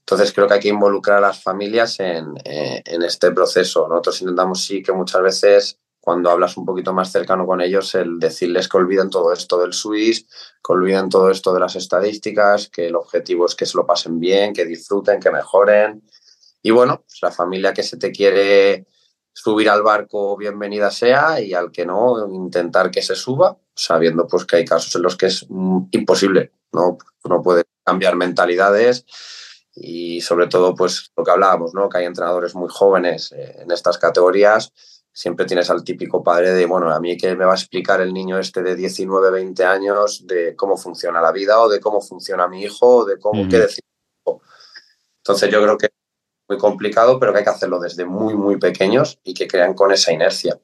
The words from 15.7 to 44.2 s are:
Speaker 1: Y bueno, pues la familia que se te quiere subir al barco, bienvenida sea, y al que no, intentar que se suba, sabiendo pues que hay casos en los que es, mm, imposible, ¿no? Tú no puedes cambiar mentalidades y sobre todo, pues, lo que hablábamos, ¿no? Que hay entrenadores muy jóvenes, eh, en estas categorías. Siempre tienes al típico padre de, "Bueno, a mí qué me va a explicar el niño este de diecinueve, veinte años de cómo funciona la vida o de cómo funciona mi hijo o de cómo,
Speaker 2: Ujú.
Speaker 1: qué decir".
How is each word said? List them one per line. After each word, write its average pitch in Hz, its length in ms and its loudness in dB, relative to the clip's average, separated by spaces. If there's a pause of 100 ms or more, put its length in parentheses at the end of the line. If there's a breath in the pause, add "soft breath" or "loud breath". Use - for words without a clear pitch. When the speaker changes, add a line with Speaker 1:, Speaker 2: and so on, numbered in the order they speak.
Speaker 1:
Y 107 80 0
bueno, 123 360 4
pues - 140 -20
la 90 100 -2
familia 95 440 -4
que 101 80 -6
se - 160 -8
te 98 120 -4
quiere 98 760 4 (480)
subir 107 340 0
al 104 140 4
barco, 104 560 0
bienvenida 101 520 -4
sea, 143 480 2
y 101 140 -6
al 87 180 -4
que 87 140 -6
no, 110 480 0
intentar 92 580 -2
que 95 120 -4
se - 120 -4
suba, 175 440 0 (160)
sabiendo 82 520 0
pues 92 200 -2
que 92 100 0
hay 82 80 4
casos 82 320 -2
en 87 60 -2
los 90 160 -2
que 95 80 0
es, - 240 -2
mm, 92 400 -2
imposible, 92 640 2 (200)
¿no? 87 240 0 (260)
Tú - 60 -12
no 87 140 0
puedes 87 220 2 (200)
cambiar 92 320 0
mentalidades 92 880 2 (760 loud breath)
y 85 420 -10
sobre 87 260 0
todo, 90 260 2
pues, - 420 -4
lo 85 60 -4
que 85 80 0
hablábamos, 87 420 2
¿no? 98 160 -2
Que 92 100 -4
hay 90 80 -2
entrenadores 87 500 -4
muy 90 120 -6
jóvenes, 90 600 2
eh, 69 300 -16
en 85 100 -10
estas 87 260 0
categorías. 92 760 4 (400 soft breath)
Siempre 90 340 -6
tienes 90 240 -2
al 85 140 -2
típico - 400 -6
padre 87 280 2
de, 90 140 2
"Bueno, 87 240 0
a 78 80 0
mí 87 180 -4
qué 92 200 -2
me 92 80 -2
va 92 80 4
a 95 40 2
explicar 92 440 -2
el 92 120 -2
niño 95 280 -4
este 92 220 -6
de 90 120 -2
diecinueve, 95 560 0
veinte 92 340 -2
años 98 600 0
de 85 300 -4
cómo 98 200 -2
funciona 85 440 -6
la 82 100 2
vida 98 300 2
o 113 80 4
de 104 100 0
cómo 104 220 -2
funciona 90 480 -4
mi 92 160 -10
hijo 123 340 4
o 110 60 2
de 98 160 -4
cómo, 107 220 -2
Speaker 2:
Ujú. 95 80 -2
Speaker 1:
qué 92 80 4
decir". - 260 0 (1300 soft breath)